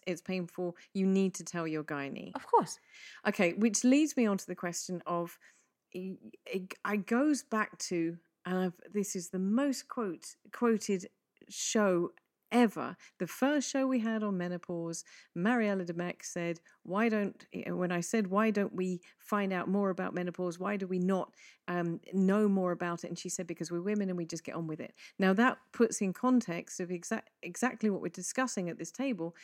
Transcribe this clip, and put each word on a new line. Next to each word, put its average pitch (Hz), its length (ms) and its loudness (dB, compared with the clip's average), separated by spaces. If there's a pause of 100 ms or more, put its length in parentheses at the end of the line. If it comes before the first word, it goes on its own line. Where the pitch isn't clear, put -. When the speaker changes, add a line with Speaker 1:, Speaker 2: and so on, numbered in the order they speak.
Speaker 1:
it's 151 160 -2
painful, 180 540 -4 (180)
you 190 140 2
need 190 280 4
to - 80 -12
tell 165 240 -4
your 156 160 -2
gynae. 139 520 -6
Speaker 2:
Of - 100 -10
course. - 320 4 (500)
Speaker 1:
Okay, 190 260 4
which 208 300 2
leads 285 340 6
me 240 80 4
on 202 120 4
to - 80 -10
the 180 100 -6
question 175 520 -6
of, 170 320 -2 (520)
it, 185 260 -8 (280)
it 190 600 -4
goes 269 360 2
back 214 360 -2
to, 170 380 -2 (280)
and 185 140 0
I've, 185 140 0 (200)
this 202 220 -2
is 175 140 -6
the 185 100 -4
most 247 480 0
quote, - 480 -6 (160)
quoted 208 560 0 (420)
show 185 600 2 (400)
ever. 190 440 4 (220)
The 180 80 -2
first 277 460 2
show 269 160 2
we 262 120 2
had 220 220 0
on 202 160 0
menopause, 175 680 -4 (300)
Mariella 202 520 2
Demek 175 380 -4
said, 170 360 -4 (240)
"Why 208 260 2
don't," 208 360 -2 (220)
when 180 240 -2
I 175 100 0
said, 208 260 0
"Why 214 240 4
don't 202 240 0
we 185 260 -2 (160)
find 202 360 -2
out 180 160 -2
more 196 200 2
about 185 240 -4
menopause? 180 460 -4
Why 202 180 -2
do 190 80 -6
we 180 140 0
not, 180 340 0 (340)
um, 170 320 -2 (140)
know 196 340 4
more 190 240 2
about 170 320 -4
it?" 175 40 -8
And 175 100 -8
she - 120 -10
said, 170 180 -6
"Because 165 240 -6
we're 175 100 -2
women 202 280 0
and 180 80 -2
we 170 80 -2
just 165 180 -8
get - 120 -10
on 165 120 -4
with 156 140 -6
it." - 120 -12 (240)
Now 190 160 6
that 233 240 4 (140)
puts - 300 2
in 190 120 2
context 226 680 0
of 180 120 -6
exact, 180 380 -4 (120)
exactly 220 480 -2
what 185 120 0
we're - 80 -4
discussing 185 600 -4
at 160 80 -6
this 170 140 -10
table, 185 520 -2